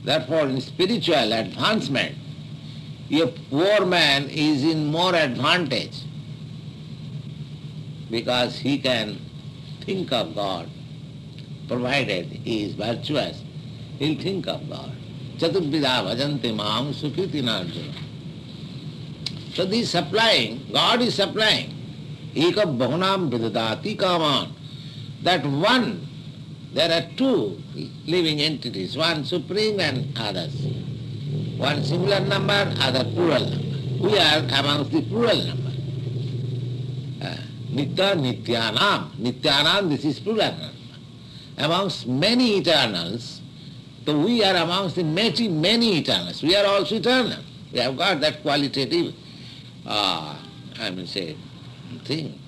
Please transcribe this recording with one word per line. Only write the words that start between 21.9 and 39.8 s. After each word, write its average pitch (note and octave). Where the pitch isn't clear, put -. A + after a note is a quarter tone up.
Eka F3+
bahunam E3+
vidadati A2+
kaman. D#3
That E3+
one, F3+
there D#3+
are E3
two D#3
living D#3+
entities, A#2+
one D#3+
supreme G3+
and D3+
others. F#2+
One D3
singular F#3+
number, G3
other C3
plural D#3+
number. -
We G#3
are D#3
amongst C#3
the D#3+
plural A3
number. -
Uh, F2+
nitya F#3
nityanam. A#2
Nityanam, D3